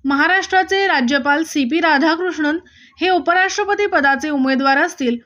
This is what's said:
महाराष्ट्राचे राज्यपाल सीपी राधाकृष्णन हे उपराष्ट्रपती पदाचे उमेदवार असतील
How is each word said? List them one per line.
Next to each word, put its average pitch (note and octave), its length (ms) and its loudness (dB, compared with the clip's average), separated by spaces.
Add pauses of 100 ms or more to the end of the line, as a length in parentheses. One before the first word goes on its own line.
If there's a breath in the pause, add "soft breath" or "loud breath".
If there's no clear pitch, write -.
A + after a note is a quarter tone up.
महाराष्ट्राचे F#4 800 0
राज्यपाल C#4+ 560 0
सीपी D4+ 360 -2
राधाकृष्णन D#4+ 760 0 (440 soft breath)
हे - 80 0
उपराष्ट्रपती F#4 760 0
पदाचे C#4+ 440 0
उमेदवार C4+ 480 0
असतील C#4+ 480 -2